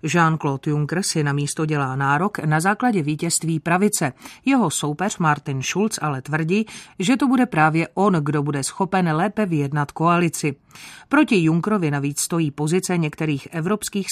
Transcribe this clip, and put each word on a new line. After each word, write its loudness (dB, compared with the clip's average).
Jean-Claude 0
Juncker -2
si -2
na 0
místo -2
dělá -2
nárok 0
na 0
základě 0
vítězství -2
pravice. 2
Jeho 2
soupeř -4
Martin 0
Schulz -2
ale -4
tvrdí, 0
že 2
to 2
bude 4
právě 2
on, 2
kdo 0
bude -2
schopen 0
lépe 0
vyjednat -2
koalici. 0
Proti 4
Junckerovi 2
navíc -2
stojí 0
pozice 0
některých -2
evropských -4